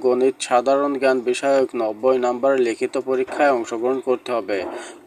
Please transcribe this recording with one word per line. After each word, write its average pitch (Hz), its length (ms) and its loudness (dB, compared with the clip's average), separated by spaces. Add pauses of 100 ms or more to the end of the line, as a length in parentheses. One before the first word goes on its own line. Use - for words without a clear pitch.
গণিত 127 360 2
সাধারণ 135 580 2
জ্ঞান 131 200 2 (100)
বিষয়ক 135 400 2 (140)
নব্বই 110 360 0
নম্বরের 123 480 2
লিখিত 117 280 -4 (120)
পরীক্ষায় 131 500 0
অংশগ্রহণ 120 440 -4
করতে 123 320 -2
হবে। 104 260 -2 (480)